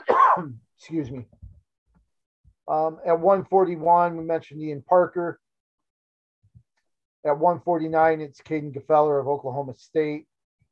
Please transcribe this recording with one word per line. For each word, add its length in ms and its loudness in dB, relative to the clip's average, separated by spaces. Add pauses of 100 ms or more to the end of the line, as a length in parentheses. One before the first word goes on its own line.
(800)
Excuse 320 -8
me. 160 -14 (1400)
Um, 380 -4
at 160 0
one 240 2
forty-one, 720 2
we 80 -10
mentioned 380 -6
Ian 260 -8
Parker. 500 2 (1900)
At 120 0
one 220 0
forty-nine, 640 0
it's 180 -16
Caden 340 -8
Gefeller 460 2
of 80 -6
Oklahoma 480 -6
State. 500 -6 (460)